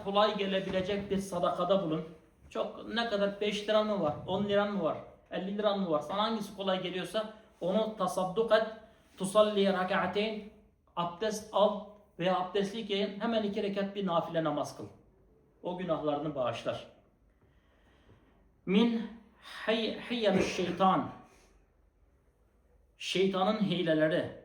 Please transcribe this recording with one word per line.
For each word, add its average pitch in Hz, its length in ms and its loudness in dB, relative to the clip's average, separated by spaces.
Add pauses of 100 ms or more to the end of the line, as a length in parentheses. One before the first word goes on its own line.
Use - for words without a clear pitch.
kolay 202 340 4
gelebilecek 190 760 -2
bir 190 60 2
sadakada 180 680 2
bulun. 156 220 -2 (440)
Çok, - 380 -6
ne 220 220 -2
kadar, 202 320 0
beş 208 280 -2
liran 214 180 4
mı 202 140 0
var, 151 140 0 (120)
on 196 160 -2
liran 202 300 2
mı 175 100 -2
var, 147 140 0 (340)
elli 196 260 -6
liran 202 220 2
mı 175 120 0
var, 147 80 2
sana 196 240 -2
hangisi 220 340 -4
kolay 190 260 0
geliyorsa 180 500 -4 (280)
onu 214 360 0
tasadduk 185 540 0
et. 220 160 6 (500)
Tusalli 196 560 4
rak'ateyn, 196 760 -2 (460)
abdest 175 580 -4
al 208 280 4 (380)
veya 180 200 2
abdestliyken 202 800 -2
hemen 226 240 0
iki 202 200 -2
rekat 196 320 -2
bir 196 120 -2
nafile 165 360 0
namaz 147 340 -2
kıl. 110 80 -12 (800)
O 180 140 -6
günahlarını 151 580 -2
bağışlar. 117 520 -4 (1800)
Min 226 440 4 (560)
hay-, 226 340 0 (100)
hiyyalüş 202 460 2
şeytan, 185 540 2 (1900)
şeytanın 190 640 2
hileleri. 160 720 2 (140)